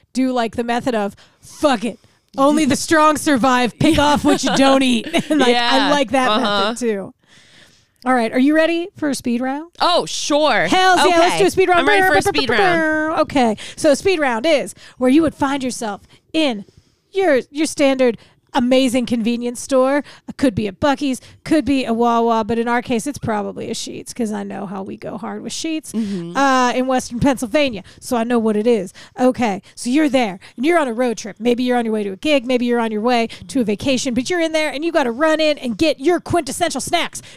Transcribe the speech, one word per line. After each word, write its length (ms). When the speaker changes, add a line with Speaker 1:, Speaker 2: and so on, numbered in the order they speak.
Speaker 1:
do 180
like 240
the 80
method 320
of, 200
"Fuck 460
it. 140
Only 280
the 120
strong 400
survive. 600
Pick 220
Speaker 2:
<laughs> 80
Speaker 1:
off 160
what 200
you 120
don't 260
eat." 260
<laughs> 220
And, 100
like, 100
I 280
Speaker 2:
Yeah. 140
Speaker 1:
like 200
that 200
Speaker 2:
Uh-huh. 400
Speaker 1:
method 80
too. 340
All 100
right. 180
Are 60
you 160
ready 400
for 140
a 60
speed 260
round? 280
Speaker 2:
Oh, 280
sure. 580
Speaker 1:
Hells 360
yeah, 40
let's 140
Speaker 2:
Okay. 60
Speaker 1:
do 60
a 60
speed 180
round. 120
Speaker 2:
I'm 60
ready 140
for 60
a 40
Speaker 1:
Brr, 100
brr, 80
Speaker 2:
speed 80
Speaker 1:
brr, 100
Speaker 2:
round. 580
Speaker 1:
brr. 80
Okay. 340
So 160
a 40
speed 240
round 280
is 260
where 140
you 100
would 140
find 280
yourself 380
in 320
your, 300
your 160
standard 500
amazing 520
convenience 560
store. 420
It 80
could 180
be 140
a 60
Buc-ee's, 480
could 180
be 220
a 80
Wawa, 500
but 160
in 80
our 140
case, 260
it's 100
probably 540
a 20
Sheetz 400
'cause 200
I 100
know 220
how 180
we 140
go 200
hard 240
with 120
Sheetz, 400
Speaker 2:
Mm-hmm. 420
Speaker 1:
uh, 380
in 120
Western 360
Pennsylvania. 600
So 160
I 80
know 140
what 180
it 100
is. 240
Okay, 440
so 160
you're 200
there, 280
and 80
you're 120
on 120
a 40
road 240
trip. 220
Maybe 240
you're 140
on 80
your 80
way 100
to 80
a 60
gig, 280
maybe 200
you're 160
on 100
your 80
way 280
to 140
a 20
vacation, 500
but 160
you're 120
in 100
there, 180
and 140
you 80
gotta 200
run 280
in 180
and 200
get 240
your 180
quintessential 600
snacks 400